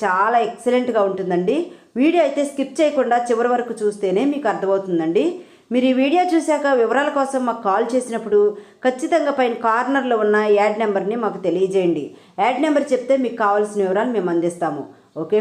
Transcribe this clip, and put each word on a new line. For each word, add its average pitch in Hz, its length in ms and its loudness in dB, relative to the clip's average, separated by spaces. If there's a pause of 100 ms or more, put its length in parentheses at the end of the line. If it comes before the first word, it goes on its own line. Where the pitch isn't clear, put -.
చాలా 208 360 2 (100)
ఎక్సలెంట్గా 247 600 0
ఉంటుందండి. 185 480 0 (440)
వీడియో 330 260 4
అయితే 285 240 -2
స్కిప్ 269 300 -6
చేయకుండా 262 360 2 (120)
చివరి 240 260 0
వరకు 226 260 -4
చూస్తేనే 202 520 0
మీకు 269 200 -2
అర్థమవుతుందండి. 190 720 0 (480)
మీరు 254 200 2
ఈ - 100 2
వీడియో 302 200 2 (120)
చూశాక 302 320 0 (160)
వివరాల 262 340 0
కోసం 269 320 -2
మాకు 226 200 -6
కాల్ 208 260 0
చేసినప్పుడు 220 460 0 (440)
ఖచ్చితంగా 285 560 0
పైన 233 240 0
కార్నర్లో 247 640 0
ఉన్న 208 100 2 (220)
యాడ్ 214 240 2
నెంబర్ని 202 420 -2
మాకు 180 240 -4
తెలియజేయండి. 175 560 0 (400)
యాడ్ 262 220 0
నెంబర్ 285 260 0
చెప్తే 254 320 0
మీకు 226 180 -4
కావాల్సిన 208 460 0
వివరాలు 226 300 0
మేము 180 160 -2
అందిస్తాము. 165 500 -2 (400)
ఓకే 214 160 0